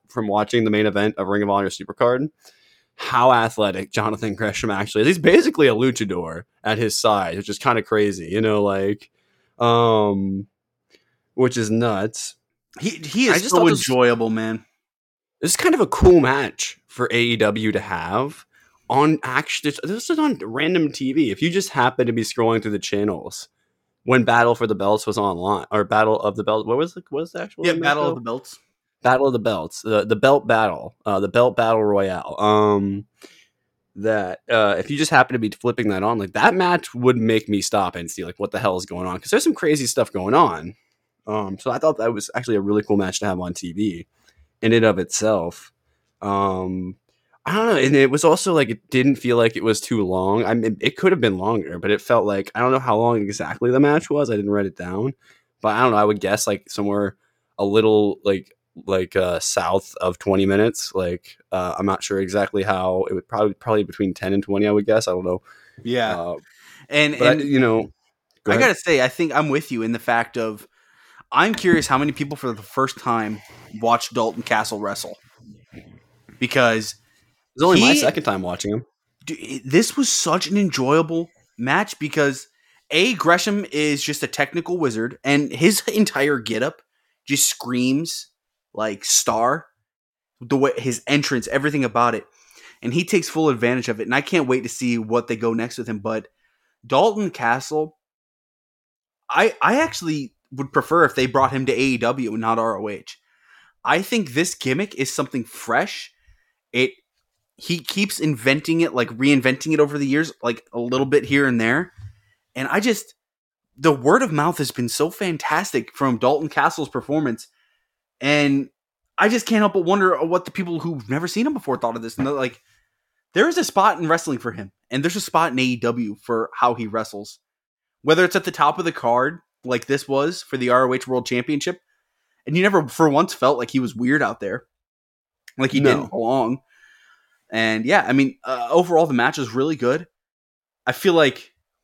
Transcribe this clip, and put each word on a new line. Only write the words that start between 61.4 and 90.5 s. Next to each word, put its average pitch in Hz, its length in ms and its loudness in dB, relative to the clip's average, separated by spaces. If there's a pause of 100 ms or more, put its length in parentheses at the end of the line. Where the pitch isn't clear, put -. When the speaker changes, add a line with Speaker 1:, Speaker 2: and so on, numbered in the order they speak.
Speaker 1:
uh, 90 280 -4
I'm 98 80 -2
not 98 160 -2
sure 98 180 -4
exactly 98 420 -2
how. 92 460 -2
It - 60 -6
would 90 120 -8
probably, 107 280 -2
probably 107 300 -2
between 95 280 -4
ten 95 220 -4
and 98 80 0
twenty, 101 240 -2
I 104 40 2
would 104 140 2
guess. 110 240 0
I 92 40 0
don't 90 120 -4
know. 90 160 -4 (420)
Speaker 2:
Yeah. 113 380 -2
Speaker 1:
Uh, 85 160 -8 (540)
Speaker 2:
And, 147 280 2
Speaker 1:
but - 80 4
I, 123 60 6
Speaker 2:
and 156 80 0
Speaker 1:
you 143 180 2
know, 113 260 4 (600)
go 104 80 2
Speaker 2:
I - 40 4
Speaker 1:
ahead. 226 40 4
Speaker 2:
gotta 240 140 4
say, 156 260 2
I 127 80 4
think 151 260 -2
I'm 151 140 2
with 147 240 -2
you 117 100 -4
in 113 100 -2
the 117 60 -2
fact 117 380 -2
of, 110 320 -6 (640)
I'm 180 220 2
curious 175 320 2
how 135 100 0
many 147 160 0
people 143 240 -6
for 127 160 -6
the 107 100 -14
first 131 360 -4
time 110 420 -2 (400)
watched 117 320 0
Dalton 113 300 -2
Castle 107 360 -2
wrestle. 101 380 -8 (1200)
Because 117 580 2 (580)
Speaker 1:
It's 135 100 0
only 180 160 6
my 262 140 6
Speaker 2:
he 294 60 2
Speaker 1:
second - 240 0
time 95 180 -2
watching 90 300 -4
him. 113 140 -4 (380)
Speaker 2:
Dude, - 160 -12
it, 131 240 -12
this 160 320 2
was 269 140 0
such - 380 0
an 196 100 0
enjoyable 165 720 0 (260)
match 151 420 -2
because, 143 500 -2 (420)
A, 190 240 2
Gresham 185 580 2
is 147 300 0
just 147 200 -6
a 143 40 -2
technical 170 500 -4
wizard, 123 480 -2
and 143 260 2
his 180 380 2
entire 147 500 0
getup 113 440 -6 (440)
just 139 220 0
screams, 127 800 -4 (460)
like, 104 320 -6
star. 120 600 0 (760)
The 131 160 0